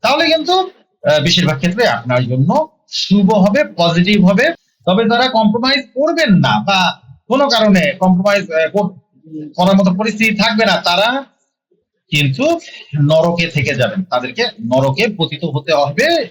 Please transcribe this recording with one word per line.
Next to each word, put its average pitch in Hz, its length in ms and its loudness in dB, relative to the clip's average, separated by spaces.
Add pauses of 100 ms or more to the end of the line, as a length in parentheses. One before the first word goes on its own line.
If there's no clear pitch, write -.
তাহলে 285 260 0
কিন্তু, 320 320 0
আহ, - 640 -2
বেশিরভাগ 170 320 0
ক্ষেত্রে 180 300 -2
আপনার 123 360 -2
জন্য 131 260 0 (420)
শুভ 196 420 2
হবে, 208 260 2 (180)
পজিটিভ 175 480 2
হবে। 196 200 4 (420)
তবে 185 220 2
যারা 240 180 2
কম্প্রোমাইজ 240 540 0 (140)
করবেন 311 360 0 (140)
না 117 80 0 (140)
বা 196 120 0 (480)
কোনো 269 220 0
কারণে 214 340 2 (160)
কম্প্রোমাইজ, 185 520 2
আহ, 160 220 0
কর-, 208 220 -2 (600)
করার 185 240 2
মতো 185 160 2
পরিস্থিতি 214 400 -2
থাকবে 220 300 0
না, 190 100 0 (120)
তারা 185 220 0 (1000)
কিন্তু 147 340 0 (560)
নরকে 165 460 2
থেকে 143 280 -4
যাবেন, 127 280 -2
তাদেরকে 127 400 -4 (280)
নরকে 135 320 0 (140)
পতিত 156 280 -6
হতে 151 280 -4
হবে 147 340 0 (240)